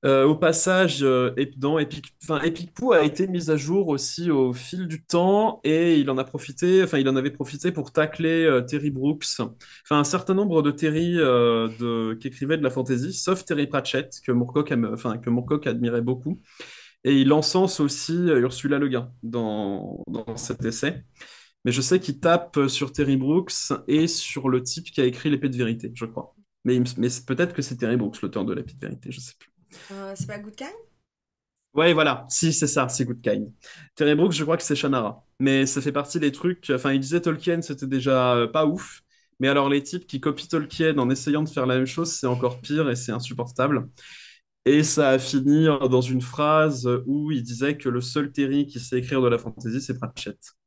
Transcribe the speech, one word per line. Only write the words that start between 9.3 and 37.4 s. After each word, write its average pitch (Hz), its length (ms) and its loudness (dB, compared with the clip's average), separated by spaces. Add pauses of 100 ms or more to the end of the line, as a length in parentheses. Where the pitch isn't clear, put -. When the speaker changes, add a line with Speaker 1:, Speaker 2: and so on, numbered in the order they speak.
Speaker 1:
enfin, 117 160 -6 (380)
un 147 100 4
certain 180 320 -2
nombre 185 260 2
de 147 120 2
Terry, 165 480 0
euh, 120 480 4 (100)
de, 113 360 -2
qui 113 120 -12
écrivaient 139 320 -4
de 147 60 -2
la 127 60 2
fantasy, 131 420 -2
sauf 185 320 -4
Terry 143 240 -2
Pratchett, - 580 -4
que 127 60 0
Moorcock 123 400 0
aime, 117 200 0
enfin, 110 260 -6
que 120 120 -6
Moorcock 123 380 -2
admirait 120 340 -2
beaucoup. 127 400 -4 (640)
Et 139 160 6
il 135 120 6
encense 185 460 2
aussi, 160 500 0
euh, 143 120 4
Ursula 135 400 0
Le 143 80 0
Guin 123 240 -4 (100)
dans, 107 840 -4
dans 113 280 -8
cet - 280 -8
essai. 135 400 -4 (600)
Mais 123 80 2
je 127 80 0
sais 185 200 2
qu'il 143 200 -6
tape, 175 360 2
euh, 139 120 4
sur 131 240 -4
Terry 139 240 2
Brooks 156 360 2 (340)
et 156 220 2
sur - 400 -4
le 127 140 2
type 165 280 -8
qui - 100 -4
a 131 40 4
écrit 123 260 0
L'Épée 139 180 0
de 127 80 -4
Vérité, 117 380 -4
je 117 100 -8
crois. - 300 -12 (300)
Mais 127 100 4
il 123 60 4
me 123 60 2
s-, 123 100 -8
mais 117 120 0
c'est, - 160 -6
peut-être 175 300 -2
que 143 80 -4
c'est 127 140 -8
Terry 120 200 0
Brooks, 104 260 -2
l'auteur 98 220 -4
de - 80 -4
L'Épée - 220 -8
de - 60 -20
Vérité, - 320 -12
je 131 80 -16
sais 123 180 -18
plus. - 120 -20 (420)
Speaker 2:
Euh, 196 240 -14
c'est - 100 -10
pas 208 120 -12
Good 214 180 -18
Kind ? 285 140 -14 (1040)
Speaker 1:
Ouais, 165 200 4
voilà. 147 340 2
Si, 165 240 2
c'est - 140 0
ça, 135 220 0
c'est 127 160 -2
Good 117 180 -8
Kind. 104 280 -2 (440)
Terry 147 200 4
Brooks, 170 180 4
je 156 100 -2
crois 160 140 0
que 165 60 -6
c'est 147 140 -2
Shannara. 131 480 -2 (160)
Mais 135 260 4
ça 139 140 -2
fait 143 120 -4
partie 143 280 -4
des 147 120 2
trucs, 180 420 -4
enfin, 131 180 0
il 135 80 2
disait 143 200 0
Tolkien, 170 420 -2